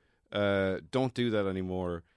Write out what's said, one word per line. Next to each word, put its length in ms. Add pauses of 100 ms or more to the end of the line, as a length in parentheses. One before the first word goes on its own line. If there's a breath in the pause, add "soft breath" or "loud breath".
(340)
Uh, 460 (120)
don't 220
do 160
that 180
anymore. 560 (140)